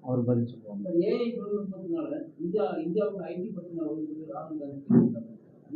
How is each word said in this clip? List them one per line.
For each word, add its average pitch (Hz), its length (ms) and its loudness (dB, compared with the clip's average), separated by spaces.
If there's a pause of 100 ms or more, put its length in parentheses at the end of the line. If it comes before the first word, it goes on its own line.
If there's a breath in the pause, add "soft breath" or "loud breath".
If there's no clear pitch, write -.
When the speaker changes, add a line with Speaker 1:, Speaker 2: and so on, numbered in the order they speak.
Speaker 1:
அவர் 123 240 0
பதில் 117 220 4
சொல்லுவாங்க. 117 460 -8
Speaker 2:
இந்த 175 140 4
ஏ 240 120 2
ஐ 226 200 0
தொழில்நுட்பத்தினால 170 880 -4 (140)
இந்தியா, 185 240 2
இந்தியாவுக்கு 175 580 0
ஐ 170 140 -6
டி 190 200 -4
பத்தின 170 220 -8
ஒரு 156 280 -2 (220)
ராகுல் - 300 -8
காந்தி 139 580 4 (600)